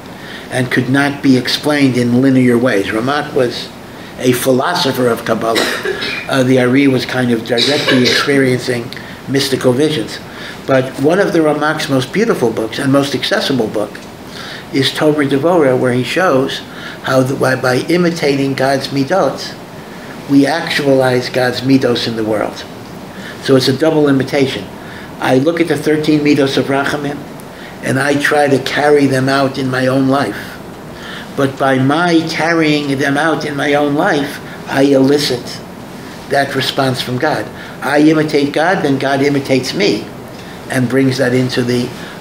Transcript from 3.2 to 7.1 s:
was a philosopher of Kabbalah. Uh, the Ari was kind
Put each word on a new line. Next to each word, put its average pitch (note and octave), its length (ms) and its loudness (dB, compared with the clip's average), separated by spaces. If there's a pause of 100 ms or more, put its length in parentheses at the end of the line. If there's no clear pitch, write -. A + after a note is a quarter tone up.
was B2 360 -2 (500)
a B2+ 140 2
philosopher C3 720 0
of A2+ 160 0
Kabbalah. A2+ 420 0 (640)
Uh, C3+ 140 2
the B2+ 160 4
Ari C3 300 4
was B2 160 0
kind B2+ 260 -2